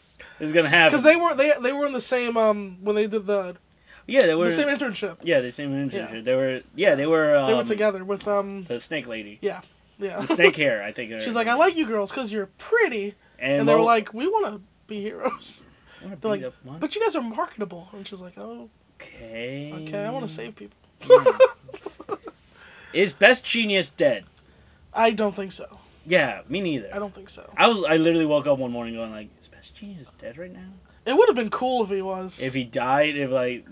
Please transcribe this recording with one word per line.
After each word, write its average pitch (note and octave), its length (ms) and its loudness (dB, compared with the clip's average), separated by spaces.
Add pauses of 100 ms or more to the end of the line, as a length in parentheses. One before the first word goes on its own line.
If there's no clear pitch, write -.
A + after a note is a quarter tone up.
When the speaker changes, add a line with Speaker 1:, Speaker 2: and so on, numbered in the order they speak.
(400)
Speaker 1:
It's D#3 140 -6
gonna D#3+ 160 4
happen. D#3+ 280 8
Speaker 2:
'Cause A#3+ 60 0
they D#4 140 8
were, E4+ 180 0
they, C#4+ 160 2 (100)
they B3+ 120 -2
were C#4+ 120 -2
in C#4+ 60 -2
the B3+ 80 -6
same, A#3+ 380 -2
um, G#3 420 0
when G#3 160 -2
they G#3+ 120 0
did G#3 200 -4
the F#3+ 300 -2 (500)
Speaker 1:
Yeah, A#3+ 180 4
they D#3+ 100 4
were E3+ 100 2
Speaker 2:
the E3+ 60 2
same D4 180 0
internship. G#3+ 520 -4
Speaker 1:
Yeah, D#3+ 200 2
the B2 100 -6
same C#3+ 200 -8
internship. C3+ 420 -6
Speaker 2:
Yeah. A2+ 80 -10
Speaker 1:
They B2 120 -2
were, C3 280 0 (140)
yeah, E3 200 4
they C#3 100 0
were, D#3 300 4
um, C#3 120 4
Speaker 2:
They C#3+ 60 4
were B2 100 2
together G#3 400 -2
with, G3 240 -6
um, G3 400 -2
Speaker 1:
the A#2+ 120 -6
snake C#3+ 260 -8
lady. A2 360 -12
Speaker 2:
Yeah. F3+ 200 -6 (380)
Yeah. G3 220 -8
Speaker 1:
The G#3 140 -2
snake F3 200 6
hair, C3 260 0
I G#2 120 -8
think. A2+ 180 -10
Speaker 2:
<laughs> A2+ 100 -10
She's A3+ 140 -6
like, A3+ 120 -2
"I A#3 60 0
like E4+ 240 2
you D#4 80 -2
girls G#3+ 260 -4
'cause A#3+ 200 -8
you're G3+ 160 -6 (100)
pretty." B3 560 -2 (240)
Speaker 1:
And C#3 220 0
Speaker 2:
And C#3+ 100 2
they D3 40 6
were - 60 6
Speaker 1:
Mo- A3+ 60 4
Speaker 2:
like, - 280 2
"We B3 140 -4
wanna F4+ 320 -2 (280)
be G#3+ 140 -10
heroes." - 640 -8 (380)
Speaker 1:
Wanna F#3+ 140 -16
Speaker 2:
They're G#3+ 220 -6
Speaker 1:
beat C3 80 -10
Speaker 2:
like, - 20 -10
Speaker 1:
up B2 60 -12 (100)
one? C3+ 160 -16
Speaker 2:
"But D4 160 -6
you G#4 80 -4
guys G4 140 0
are C#4 40 -2
marketable." G#3+ 680 -8
And G3 160 -16
she's F#3 140 -16
like, F3+ 160 -18
"Oh." A3+ 320 -16 (260)
Speaker 1:
Okay. B2 760 -12 (180)
Speaker 2:
"Okay, - 160 -6
I A3 40 -4
wanna B3 200 -8
save A#3 260 -12
people." - 220 -20 (300)
Speaker 1:
Yeah. - 1080 4 (800)
Speaker 2:
<laughs> - 0 -
Speaker 1:
Is F3+ 200 2
Best A#3+ 300 6
Genius G#3 460 -2
dead? C3+ 340 0 (720)
Speaker 2:
I A3+ 180 4
don't G#3 240 -2
think G3 160 -10
so. - 260 -16 (300)
Speaker 1:
Yeah, C3+ 400 2
me F#3 140 -4
neither. C3+ 340 -4
Speaker 2:
I - 40 -6
don't G2+ 140 -10
think - 160 -20
so. - 180 -20 (100)
Speaker 1:
I F#3 100 6
was, G#3+ 200 2
I D#3+ 100 4
literally E3 280 2
woke D3 220 0
up C#3+ 100 4
one B2+ 140 -4
morning A#2 240 -8
going A2+ 160 -8
like, G#2+ 160 -14 (140)
"Is - 80 -20
Best - 260 -20
Genius F#3+ 320 -18 (140)
dead B2 160 -14
right F3+ 160 -16
now?" F#3 160 -20 (360)
Speaker 2:
It B3 120 2
would A4+ 120 8
have D#4 60 2
been A#3 140 -2
cool B3 360 0
if F#3 40 -8
he G3 140 -4
was. F#3 360 -8
Speaker 1:
If C3 140 -4
he C3 120 -4
died, C3+ 500 0
if, C#3 160 -4
like, B2 400 -2